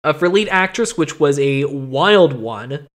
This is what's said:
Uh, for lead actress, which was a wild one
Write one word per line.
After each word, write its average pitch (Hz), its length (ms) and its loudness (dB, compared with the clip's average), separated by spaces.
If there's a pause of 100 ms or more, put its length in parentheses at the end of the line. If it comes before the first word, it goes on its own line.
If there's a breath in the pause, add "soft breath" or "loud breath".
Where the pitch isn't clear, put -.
Uh, 151 60 0
for 170 160 0
lead 196 220 2
actress, 190 480 -2
which 160 200 -2
was 143 220 2
a 139 240 0
wild 143 680 2
one 120 600 -10